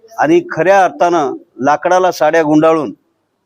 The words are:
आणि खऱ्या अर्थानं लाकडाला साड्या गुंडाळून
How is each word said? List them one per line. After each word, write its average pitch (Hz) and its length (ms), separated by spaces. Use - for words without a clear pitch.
आणि 160 240
खऱ्या 185 320
अर्थानं 165 500
लाकडाला 175 520
साड्या 160 320
गुंडाळून 151 480